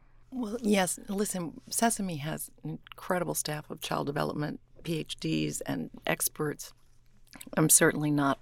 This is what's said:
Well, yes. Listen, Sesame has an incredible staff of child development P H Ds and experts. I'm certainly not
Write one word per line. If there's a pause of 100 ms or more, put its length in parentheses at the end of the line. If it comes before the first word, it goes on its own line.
(320)
Well,
yes. (100)
Listen, (100)
Sesame
has (120)
an (120)
incredible
staff
of
child
development (240)
P
H
Ds
and (160)
experts. (880)
I'm
certainly
not